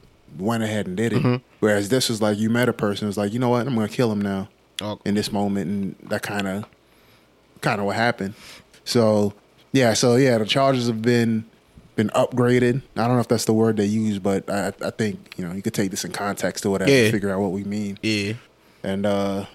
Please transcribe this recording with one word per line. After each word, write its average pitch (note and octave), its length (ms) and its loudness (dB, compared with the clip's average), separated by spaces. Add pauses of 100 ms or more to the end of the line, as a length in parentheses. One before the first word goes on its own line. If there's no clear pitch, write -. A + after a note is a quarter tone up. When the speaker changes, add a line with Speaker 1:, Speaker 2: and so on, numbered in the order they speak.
(380)
Speaker 1:
went A2 260 -2
ahead G#2+ 240 -4
and F#2 80 -8
did A2 160 -2
it. B2+ 100 0
Speaker 2:
Mm-hmm. B2 220 0 (160)
Speaker 1:
Whereas G#2 300 2
this B2+ 180 2
was A2 140 -4
like, G#2+ 160 2
you A2 120 0
met A#2+ 200 2
a A2+ 40 2
person, G2+ 320 -4
it G#2 40 -2
was G2 80 -6
like, G2+ 160 -2
"You A#2+ 60 -4
know B2+ 100 0
what? A#2+ 180 0
I'm C3+ 80 -2
gonna G#2+ 140 0
kill A#2 220 0
him G#2 100 -2
now G2 260 -2 (340)
Speaker 2:
Oh. G#2 220 -8
Speaker 1:
in G2+ 120 0
this G#2 160 -2
moment," G2+ 380 -2
and G2 260 -4 (140)
that G#2 140 -4
kinda, G2+ 420 -6 (960)
kinda A2 220 -2
what G2 120 -2
happened. A2 400 -2 (480)
So, G#2+ 500 2 (380)
yeah, B2+ 220 4
so, A#2+ 220 4
yeah, B2+ 220 6
the G#2+ 80 0
charges C3+ 420 2
have A2+ 140 -2
been, A#2 440 2 (500)
been G#2+ 140 0
upgraded. B2 760 2 (120)
I A2 120 0
don't B2 80 2
know B2 60 4
if A2 60 -2
that's A2 180 0
the A2+ 80 4
word A2 240 4
they G#2 80 2
use, G#2+ 340 0
but G2 300 -2
I, - 220 -2 (120)
I - 80 -4
think, G2+ 460 -6
you F2+ 100 -6
know, E2+ 60 -8
you G2 100 -8
could A2 100 -4
take G2 180 0
this - 140 -6
in F2 60 -10
context G2 540 -4
or G#2 40 0
whatever F#2+ 220 2
Speaker 2:
Yeah. B2+ 140 6
Speaker 1:
to G#2+ 60 2
figure G2+ 200 -2
out F#2+ 100 -2
what G2 100 -2
we G2 120 -4
mean. G2+ 400 -6
Speaker 2:
Yeah. G#2+ 300 -2 (500)
Speaker 1:
And, G2 240 -4
uh, G2+ 480 -2